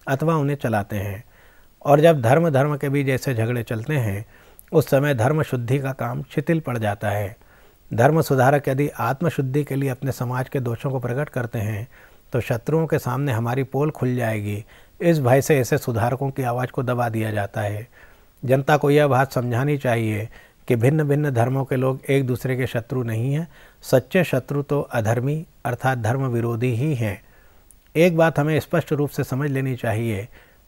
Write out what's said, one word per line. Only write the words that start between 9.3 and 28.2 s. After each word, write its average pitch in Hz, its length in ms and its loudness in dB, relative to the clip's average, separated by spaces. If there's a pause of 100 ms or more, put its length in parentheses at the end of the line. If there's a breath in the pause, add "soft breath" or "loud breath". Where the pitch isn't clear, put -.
के 139 120 -6
लिए 135 140 -2
अपने 131 220 -4
समाज 127 380 -4
के 139 100 -4
दोषों 120 320 -4
को 135 80 -4
प्रकट 123 300 -4
करते 120 300 -6
हैं, 107 280 -6 (460 loud breath)
तो 117 80 0
शत्रुओं 147 460 -2
के 147 120 0
सामने 131 320 -2
हमारी 117 340 -2
पोल 147 260 -2
खुल 127 240 -2
जाएगी। 107 480 -4 (380 loud breath)
इस 170 180 4
भय 131 220 4
से 143 180 2
ऐसे 123 180 0
सुधारकों 120 540 -2
की 135 120 -6
आवाज़ 123 260 -4
को 135 140 -6
दबा 123 260 -2
दिया 110 220 -2
जाता 104 300 -4
है। 104 260 -6 (560 soft breath)
जनता 135 340 2
को 143 140 2
यह 147 160 6
बात 135 240 2
समझानी 127 460 0
चाहिए 113 500 0 (400 loud breath)
कि 123 80 2
भिन्न 139 280 4
भिन्न 147 280 0
धर्मों 127 340 0
के 143 100 -4
लोग 131 340 0
एक 139 180 2
दूसरे 127 300 -2
के 127 100 -2
शत्रु 127 360 -4
नहीं 117 300 -2
हैं। 160 140 -4 (360 loud breath)
सच्चे 160 400 2
शत्रु 143 400 -2
तो 143 200 -2
अधर्मी 123 640 -2 (200)
अर्थात 131 320 0
धर्म 123 280 -2
विरोधी 117 480 -2
ही 143 220 -2
हैं। 110 260 -4 (760 soft breath)
एक 165 220 4
बात 160 220 4